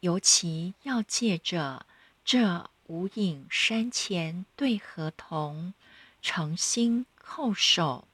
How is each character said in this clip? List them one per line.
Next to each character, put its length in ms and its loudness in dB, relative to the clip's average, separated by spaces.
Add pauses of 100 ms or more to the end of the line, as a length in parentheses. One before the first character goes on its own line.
尤 200 0
其 540 2 (100)
要 180 0
借 340 0
着 480 -4 (400)
这 460 2 (160)
无 220 -4
影 420 -2
山 400 0
前 640 -4
对 240 0
河 320 -6
童， 640 -6 (480)
诚 340 -2
心 500 2 (140)
叩 320 -4
首 600 2